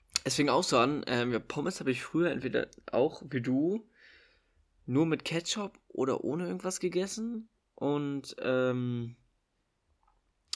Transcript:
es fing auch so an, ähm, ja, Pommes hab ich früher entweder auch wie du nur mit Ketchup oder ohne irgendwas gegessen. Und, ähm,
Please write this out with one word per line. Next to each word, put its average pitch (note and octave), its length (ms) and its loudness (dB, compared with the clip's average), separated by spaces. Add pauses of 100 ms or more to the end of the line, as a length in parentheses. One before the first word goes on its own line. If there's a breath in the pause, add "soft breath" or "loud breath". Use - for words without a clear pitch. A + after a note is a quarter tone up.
(240)
es C3+ 100 0
fing C#3+ 160 2
auch C#3+ 140 6
so D3 140 4
an, C3+ 280 4
ähm, B2 260 2
ja, A2+ 60 2
Pommes D3 420 -4
hab C#3+ 60 -4
ich B2+ 160 0
früher E3+ 280 0
entweder B2+ 360 -2 (260)
auch C3+ 380 2
wie C3 100 0
du D3 480 0 (960 soft breath)
nur C3+ 200 4
mit D#3 180 0
Ketchup E3+ 540 -4 (100)
oder - 360 0
ohne E3+ 220 -2
irgendwas F#3 320 -4
gegessen. G#3+ 720 -4 (260)
Und, C#3+ 680 -2
ähm, B2 760 0 (1400)